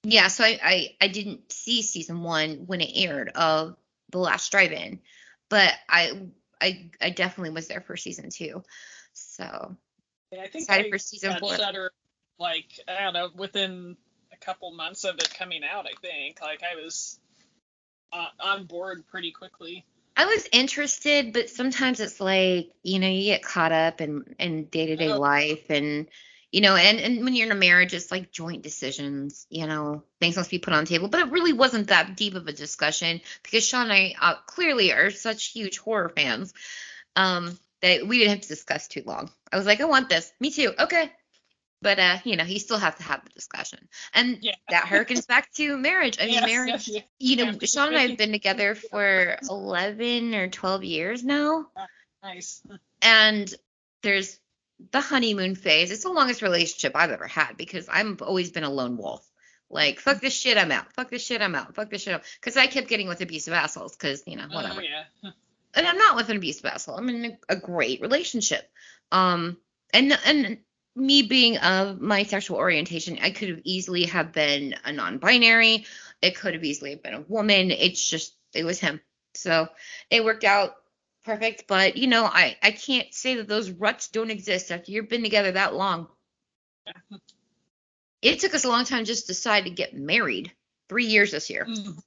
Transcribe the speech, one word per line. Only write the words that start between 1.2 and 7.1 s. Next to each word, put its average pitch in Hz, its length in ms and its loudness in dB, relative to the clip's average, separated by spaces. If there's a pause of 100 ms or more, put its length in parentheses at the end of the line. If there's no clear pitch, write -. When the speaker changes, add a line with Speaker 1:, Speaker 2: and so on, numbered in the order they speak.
Speaker 1:
see 233 280 -4
season 170 420 -8
one 156 440 -2
when 180 160 -4
it 156 120 -4
aired 151 400 -2
of 160 420 2 (340)
The 180 80 -6
Last - 320 -2
Drive-In, 170 500 0 (480)
but 196 240 6 (160)
I, 170 320 2 (400)
I, 180 300 -4 (100)
I 165 100 -2